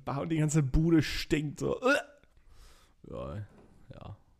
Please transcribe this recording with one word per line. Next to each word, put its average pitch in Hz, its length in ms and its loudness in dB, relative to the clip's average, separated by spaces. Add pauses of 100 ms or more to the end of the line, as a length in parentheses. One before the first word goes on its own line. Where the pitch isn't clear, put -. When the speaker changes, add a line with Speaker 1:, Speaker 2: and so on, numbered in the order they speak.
Speaker 1:
Bah, 131 140 -6
und 156 120 -6
die 160 80 0
ganze 151 260 2
Bude 160 400 4
stinkt - 560 -4
so. - 200 -2 (1300)
Speaker 2:
Ja, 67 260 -10
ja, - 840 -18 (220)